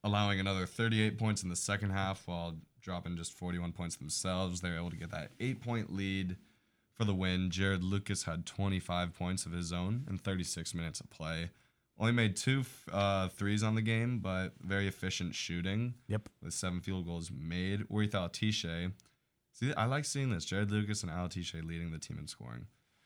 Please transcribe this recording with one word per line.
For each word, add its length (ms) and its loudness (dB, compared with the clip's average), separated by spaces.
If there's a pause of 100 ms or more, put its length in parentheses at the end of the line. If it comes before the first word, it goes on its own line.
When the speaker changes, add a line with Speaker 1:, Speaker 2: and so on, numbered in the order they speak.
Speaker 1:
allowing 380 4
another 240 2
thirty-eight 520 2
points 240 2
in 80 -2
the 60 -2
second 360 0
half 360 0
while 300 -4 (240)
dropping 340 -4
just 180 -6
forty-one 380 -2
points 240 -6
themselves. 680 -2
They 80 -2
were 80 -2
able 140 -2
to 60 -8
get 140 -8
that 280 -6
eight-point 540 -2
lead 420 0 (580)
for 120 2
the 100 4
win. 340 4
Jared 340 2
Lucas 400 0
had 220 -2
twenty-five 720 0
points 280 0
of 80 -6
his 180 -2
own 380 0
in 80 0
thirty-six 560 -2
minutes 260 -4
of 100 -14
play. 420 -4 (480)
Only 140 4
made 220 4
two 260 2
f-, 300 -8
uh, 360 4
threes 340 2
on 140 4
the 60 4
game, 380 2
but 400 0
very 280 2
efficient 480 -2
shooting. 580 -2 (140)
Speaker 2:
Yep. 220 -2 (120)
Speaker 1:
With 140 -8
seven 260 -2
field 240 -2
goals 240 -4
made. 600 -2
Uritha 380 2
Atishe. 640 0 (600)
See, 220 -2
I 120 2
like 200 0
seeing 260 0
this. 140 0
Jared 260 2
Lucas 320 0
and 80 -4
Al 160 -2
Atishe 360 -6
leading 280 -4
the 80 -6
team 180 -8
in 100 -8
scoring. 380 -12 (400)